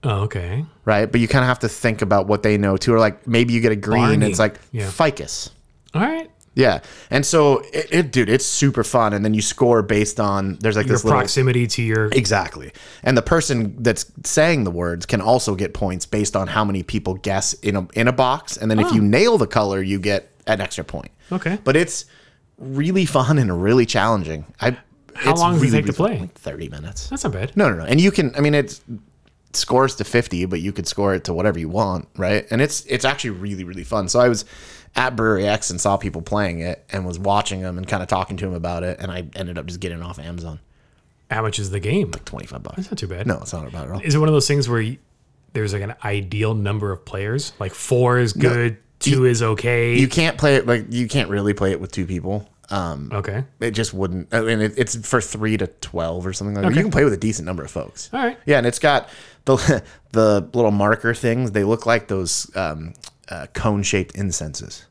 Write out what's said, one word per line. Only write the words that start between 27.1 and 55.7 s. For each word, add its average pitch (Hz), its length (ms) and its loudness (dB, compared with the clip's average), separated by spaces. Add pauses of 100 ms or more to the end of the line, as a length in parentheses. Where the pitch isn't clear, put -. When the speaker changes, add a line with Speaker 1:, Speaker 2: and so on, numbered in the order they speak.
Speaker 1:
not 127 80 -2
bad. 98 240 -6
Speaker 2:
No, 190 140 4
no, 92 60 -2
no. 80 80 -6
And 127 160 2
you 196 100 6
can, 156 260 0
I 143 40 -2
mean, 147 140 2
it's 143 280 -2 (720)
scores 127 420 2
to 101 80 -4
fifty, 92 400 0
but 90 160 -4
you 95 120 -4
could 90 140 -6
score 101 280 0
it 87 100 -4
to 90 100 -4
whatever 90 240 0
you 80 100 -6
want, 92 480 -2
right? 98 340 0
And 113 100 0
it's, 147 260 -2
it's 131 180 -4
actually 131 260 -2
really, 95 340 -8
really 90 200 -12
fun. 101 240 -2
So 120 120 2
I 123 80 6
was 110 160 0 (500)
at 127 220 0
Brewery 107 300 2
X 104 240 0
and 87 100 -8
saw 101 160 2
people 82 260 -6
playing 95 380 -4
it 87 300 -8
and 95 160 -6
was 87 120 -8
watching 98 440 -2
them 90 160 -6
and 92 80 -8
kinda 92 200 -4
talking 92 320 -4
to 92 60 -6
them 92 100 -6
about 85 280 -6
it. 90 180 -6
And 92 100 -8
I 90 140 -8 (100)
ended 87 240 -8
up 76 80 -10
just 90 140 -10
getting 87 180 -8
it 85 60 -10
off 87 140 -12
Amazon. 85 420 -12 (720)
Speaker 1:
How 110 120 -2
much 107 160 -4
is 98 120 -6
the 101 100 -6
game? 147 300 0
Speaker 2:
Like, - 160 -12
twenty-five - 360 -14
bucks. - 140 -12
Speaker 1:
That's 190 140 -8
not - 80 -8
too 104 100 -8
bad. 92 180 -6
Speaker 2:
No, 92 140 -2
it's - 140 -12
not 78 120 -8
a 64 40 -14
bad 73 160 -12
at 71 40 -12
all. 98 100 -8
Speaker 1:
Is 151 140 0
it 147 40 4
one 156 100 4
of 156 60 4
those 139 120 4
things 143 220 0
where 117 140 0
you, 117 160 -4 (560)
there's, 107 180 -2
like, 101 100 -4
an 104 120 -8 (100)
ideal 104 500 -2
number 104 380 -2
of - 140 -10
players? 107 520 -6
Like, 98 160 -6
four 123 440 2
is 117 180 2
Speaker 2:
No. 127 140 4
Speaker 1:
good, 120 260 0 (220)
two - 120 0
Speaker 2:
You, 131 140 4
Speaker 1:
is 120 180 4
okay? 120 560 0
Speaker 2:
you 135 100 6
can't 160 280 2
play 143 200 4
it, 117 100 2
like, 117 240 2
you 120 180 -2
can't 110 220 0
really 101 240 0
play 98 180 0
it 80 80 -4
with 92 100 -10
two 92 160 -4
people. 92 420 -4 (200)
Um, 82 460 -6
Speaker 1:
Okay. 104 300 -4 (160)
Speaker 2:
it 117 120 -2
just 110 220 -4
wouldn't. 92 380 -4
I 113 100 0
mean, 113 180 0
it, 107 180 0
it's 120 160 0 (120)
for 123 160 2
three 107 360 -2
to 98 80 -2
twelve 85 600 -6